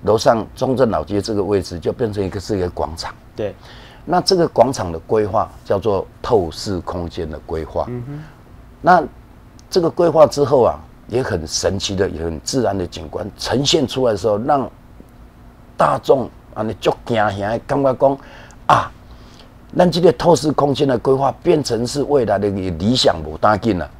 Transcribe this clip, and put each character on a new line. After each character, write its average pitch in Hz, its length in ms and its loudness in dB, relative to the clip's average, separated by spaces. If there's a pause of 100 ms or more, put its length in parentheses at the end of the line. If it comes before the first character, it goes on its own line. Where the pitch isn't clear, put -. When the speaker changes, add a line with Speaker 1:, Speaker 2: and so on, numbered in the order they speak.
Speaker 1:
楼 101 160 2
上 113 360 2
中 127 220 -2
正 120 140 2
老 78 140 -2
街 98 160 -2
这 110 140 -4
个 101 80 0
位 98 200 0
置 87 160 -10
就 104 140 -4
变 113 200 -4
成 101 100 -4
一 95 60 -2
个， 92 100 -8
是 104 180 -4
一 95 40 -2
个 90 100 -2
广 76 260 -6
场。 - 180 -12 (200)
Speaker 2:
对。 101 200 -8 (540)
Speaker 1:
那 175 120 2
这 190 160 2
个 170 100 4
广 127 260 4
场 92 200 -4
的 80 80 -6
规 107 260 0
划 98 240 -2 (140)
叫 101 160 -2
做 98 260 -2 (160)
透 101 260 2
视 92 320 -6
空 85 280 -8
间 80 200 -8
的 76 120 -10
规 80 240 -8
划。 76 240 -6
Speaker 2:
嗯 123 180 -10
哼。 147 180 -14 (560)
Speaker 1:
那 170 220 4 (680)
这 190 120 2
个 165 100 2
规 175 180 2
划 156 180 8
之 143 180 2
后 131 180 4
啊， 78 160 2 (300)
也 113 120 -2
很 90 240 -4
神 85 320 -2
奇 98 200 -4
的， 92 120 0
也 80 140 -8
很 82 200 -6
自 131 200 -4
然 101 140 0
的 90 100 -4
景 82 220 -14
观 92 280 -8
呈 131 300 -2
现 156 180 2
出 127 220 -2
来 117 60 2
的 104 40 0
时 104 120 -2
候， 104 100 2
让 131 320 0 (1040)
大 147 220 2
众 131 320 0 (240)
啊， - 80 -6
你 110 120 -4
足 147 200 -2 (100)
惊 117 120 -2
吓 104 340 0
的 117 160 -4
感 139 160 -2
觉 135 120 4
讲， 139 240 0 (480)
啊， - 260 2 (840)
咱 180 140 4
这 160 100 -2
个 170 120 6
透 165 240 4
视 147 160 0
空 139 200 2
间 143 140 0
的 131 100 2
规 135 160 2
划 131 300 0
变 160 200 2
成 117 220 -2
是 131 200 -4
未 135 200 2
来 101 140 0
的 104 100 0
一 95 220 -4
个 85 60 -6
理 98 180 2
想 117 300 2
牡 76 120 -10
丹 107 240 2
景 107 160 0
了 76 240 -6